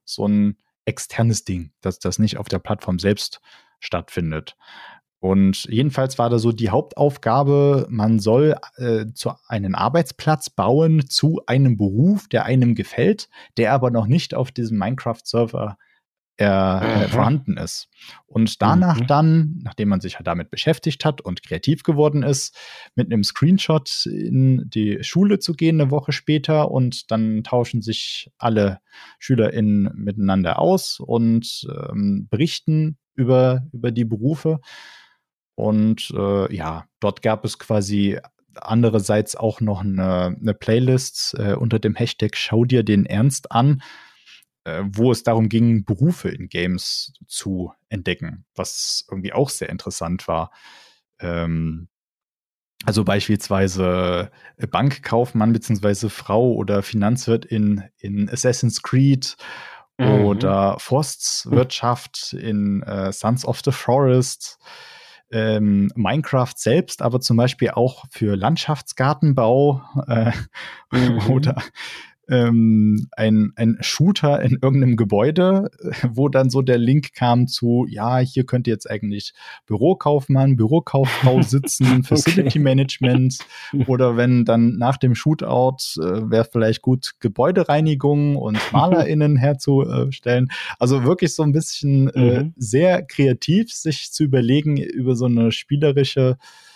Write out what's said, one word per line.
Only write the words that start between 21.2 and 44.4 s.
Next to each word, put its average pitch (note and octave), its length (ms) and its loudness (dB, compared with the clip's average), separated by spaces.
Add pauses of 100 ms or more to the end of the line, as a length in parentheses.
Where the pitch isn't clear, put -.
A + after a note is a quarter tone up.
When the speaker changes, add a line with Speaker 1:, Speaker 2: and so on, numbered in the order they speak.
Speaker 1:
und - 220 -8
kreativ - 400 -2
geworden D3 400 2
ist, C#3 340 -4 (380)
mit - 180 -2
einem G#2 120 2
Screenshot - 840 0
in B2 640 0
die G#2 340 -2
Schule G3+ 340 2
zu F3 140 -6
gehen D#3+ 260 0
eine C#3 120 2
Woche C#3+ 220 -2
später D3+ 580 0
und B2+ 400 -2
dann A2 340 -2
tauschen A#2+ 380 -2
sich - 560 -8
alle G#2 420 0 (380)
SchülerInnen G#2+ 760 0
miteinander G2 640 0
aus - 400 0
und, A#2 720 -2
ähm, G2+ 600 -4
berichten D#3 680 -2 (180)
über, B2+ 580 2
über A#2+ 180 -4
die A#2 160 -2
Berufe. C#3 540 -4 (960)
Und, G#2+ 600 0
äh, G2+ 380 -2
ja, D#2+ 320 -8 (140)
dort G2+ 200 -4
gab A2 240 -2
es - 140 -10
quasi G2+ 600 -2 (360)
andererseits A2 840 0
auch A2 240 -4
noch G2+ 220 -4
eine, F#2 580 -2
eine G#2+ 140 0
Playlist, B2+ 840 0
äh, G2+ 140 0
unter A2+ 260 0
dem G#2+ 180 -2
Hashtag - 380 -4
Schau A2+ 300 0
dir B2 180 2
den G2+ 220 2
Ernst A#2 480 -2
an, C3+ 300 2 (840)